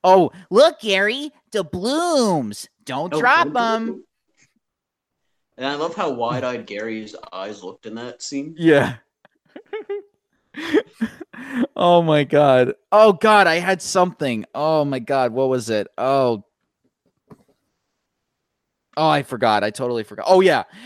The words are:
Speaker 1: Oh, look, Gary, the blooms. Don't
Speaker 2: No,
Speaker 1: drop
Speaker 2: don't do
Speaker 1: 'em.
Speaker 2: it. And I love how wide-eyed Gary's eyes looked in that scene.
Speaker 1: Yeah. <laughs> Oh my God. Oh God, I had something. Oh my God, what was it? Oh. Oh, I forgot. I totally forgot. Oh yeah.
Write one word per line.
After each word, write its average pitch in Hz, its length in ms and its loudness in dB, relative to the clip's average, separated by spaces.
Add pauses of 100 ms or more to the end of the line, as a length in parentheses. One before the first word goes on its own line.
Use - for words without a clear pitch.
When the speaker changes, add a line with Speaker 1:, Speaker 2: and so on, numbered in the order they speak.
Speaker 1:
Oh, 185 300 6 (180)
look, 269 300 4
Gary, 220 500 -2 (220)
the 208 100 -2
blooms. 202 1040 -2 (160)
Don't 135 280 -8
Speaker 2:
No, 151 80 -2
Speaker 1:
drop 302 320 2
Speaker 2:
don't - 20 -
do 247 60 -2
Speaker 1:
'em. 226 300 -2
Speaker 2:
it. - 580 -20 (1080)
And 127 100 -10
I 143 80 -6
love 165 180 -6
how 180 180 -4
wide-eyed 123 540 -6
Gary's 107 480 -12 (180)
eyes 98 300 -12
looked 95 240 -16
in 110 80 -14
that 120 280 -14
scene. 143 360 -10
Speaker 1:
Yeah. 147 380 4 (1600)
<laughs> - 40 -18 (1200)
Oh 175 260 4
my 151 220 2
God. 135 500 2 (180)
Oh 214 200 6
God, 208 340 4
I 165 100 2
had 180 260 -4
something. 151 640 -2 (100)
Oh 151 300 0
my 139 160 -4
God, 123 320 -2
what 131 160 -2
was 123 220 -2
it? 107 180 -2 (100)
Oh. 123 460 0 (2500)
Oh, 156 120 2
I 147 160 2
forgot. 107 400 0
I 110 60 -2
totally 120 340 -6
forgot. 107 240 -12
Oh 185 120 6
yeah. 156 240 2 (220)